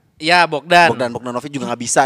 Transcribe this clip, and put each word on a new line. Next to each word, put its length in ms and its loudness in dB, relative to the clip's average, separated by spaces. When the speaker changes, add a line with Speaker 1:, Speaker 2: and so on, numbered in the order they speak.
Speaker 1:
Iya, 260 2
Bogdan. 440 2
Speaker 2:
Bogdan 220 -2
Bogdanovic 380 -8
juga 200 -8
nggak 140 -8
bisa 240 0